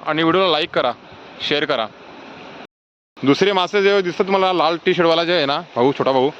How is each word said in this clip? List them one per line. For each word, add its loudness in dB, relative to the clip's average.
आणि 0
व्हिडिओला 2
लाईक 0
करा, 0
शेअर -2
करा. -2
दुसरे 2
मासे 0
जे 4
दिसतात -2
तुम्हाला, 2
लाल 0
टी 2
शर्टवाला 2
जे -2
आहे 0
ना -2
भाऊ, 2
छोटा 0
भाऊ 2